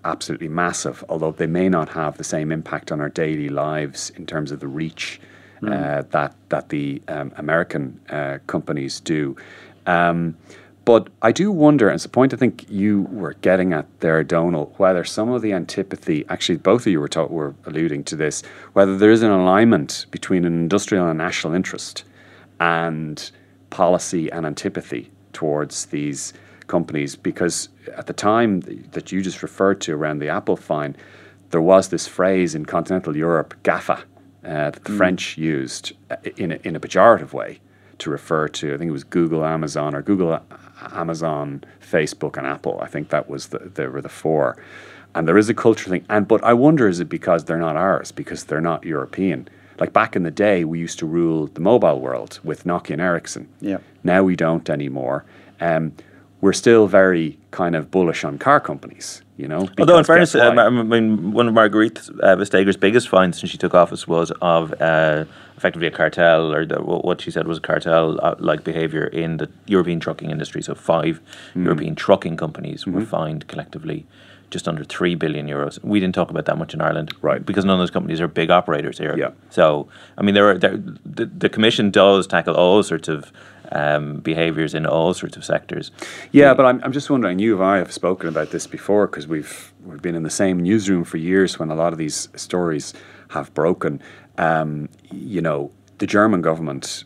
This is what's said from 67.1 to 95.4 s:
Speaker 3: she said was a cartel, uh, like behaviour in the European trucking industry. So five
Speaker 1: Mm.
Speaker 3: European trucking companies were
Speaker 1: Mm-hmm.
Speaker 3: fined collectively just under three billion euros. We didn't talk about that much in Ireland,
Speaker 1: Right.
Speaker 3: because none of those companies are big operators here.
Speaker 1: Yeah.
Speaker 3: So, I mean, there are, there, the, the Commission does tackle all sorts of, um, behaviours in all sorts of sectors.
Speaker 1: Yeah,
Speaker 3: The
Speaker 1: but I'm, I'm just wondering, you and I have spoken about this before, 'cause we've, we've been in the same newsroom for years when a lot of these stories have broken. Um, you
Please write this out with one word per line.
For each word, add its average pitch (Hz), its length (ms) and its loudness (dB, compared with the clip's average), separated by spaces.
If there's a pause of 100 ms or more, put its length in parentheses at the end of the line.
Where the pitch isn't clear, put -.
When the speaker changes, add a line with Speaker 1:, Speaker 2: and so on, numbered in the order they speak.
Speaker 3:
she - 100 -10
said 82 160 -4
was 82 120 -4
a - 20 -10
cartel, 80 640 2
uh, 85 160 0
like 78 260 -2
behaviour 80 420 -2
in 82 300 -4
the 80 140 -6 (160)
European 87 340 2
trucking 80 300 -8
industry. 76 320 -8
So - 120 -8
five 82 460 0 (340)
Speaker 1:
Mm. 90 100 -2
Speaker 3:
European 80 300 -2
trucking 90 440 0
companies - 480 -10
were 98 160 -2
Speaker 1:
Mm-hmm. 113 80 -8
Speaker 3:
fined 80 380 -6
collectively - 580 -12 (420)
just - 180 -10
under 80 160 -4
three 87 320 -4
billion 76 320 -4
euros. 71 380 -6
We 104 160 2
didn't 92 140 0
talk 87 160 -2
about 80 160 -4
that 78 100 0
much 80 180 -8
in 78 60 -8
Ireland, 78 400 -2
Speaker 1:
Right. 71 240 -2
Speaker 3:
because 98 220 0
none 95 80 4
of 90 60 2
those 87 100 0
companies 80 300 -4
are 87 80 0
big 82 220 -2
operators 80 480 2
here. 76 180 -4
Speaker 1:
Yeah. 71 140 -2 (200)
Speaker 3:
So, 76 380 2 (280)
I - 60 -4
mean, 101 120 4
there 101 160 8
are, 185 80 2
there, - 180 2 (280)
the, 151 220 -8
the - 240 -4
Commission 110 400 2
does 98 360 6
tackle 85 300 0
all 92 260 6
sorts 82 260 -4
of, 78 220 -6 (420)
um, 73 440 -2
behaviours 80 580 -2
in 80 120 -2
all 82 280 2
sorts - 220 -10
of - 80 -16
sectors. - 480 -6 (400)
Speaker 1:
Yeah, 143 160 10
Speaker 3:
The 127 80 8
Speaker 1:
but 135 100 6
I'm, 127 160 4
I'm 127 80 -4
just 139 180 -6
wondering, 104 300 0
you 107 160 2
and 92 100 0
I 98 140 4
have 87 140 -4
spoken 90 360 -2
about 78 220 -4
this 80 160 -6
before, 98 400 0
'cause 73 220 -12
we've, - 440 -10 (140)
we've - 160 -16
been 85 140 -4
in 80 80 -4
the 78 60 -6
same 95 280 0
newsroom 92 460 2
for 82 140 -8
years 90 420 2
when 80 100 -4
a 78 60 -4
lot 85 160 0
of 80 60 -10
these 78 360 -6
stories 85 580 -4 (360)
have - 260 -12
broken. 78 480 -2 (360)
Um, 78 500 -2 (240)
you 85 280 -8